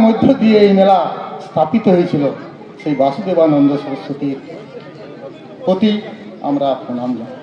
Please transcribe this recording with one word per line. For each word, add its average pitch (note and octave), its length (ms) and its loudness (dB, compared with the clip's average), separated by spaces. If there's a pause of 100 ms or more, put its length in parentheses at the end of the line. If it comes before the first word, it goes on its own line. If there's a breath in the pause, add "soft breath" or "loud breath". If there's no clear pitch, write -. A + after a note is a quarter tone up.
মধ্য A3+ 200 2 (160)
দিয়ে A3 240 6
এই G3 140 4
মেলা F#3+ 200 6 (460)
স্থাপিত D#3+ 480 0
হয়েছিল D#3+ 300 0 (580)
সেই D3+ 200 -4
বাসুদেবানন্দ D3+ 720 2 (120)
সরস্বতীর C#3 540 -8 (1300)
প্রতি F#3+ 260 2 (560)
আমরা C#3 200 -2 (160)
প্রণাম B2 360 -6
জানাই। B2+ 240 -14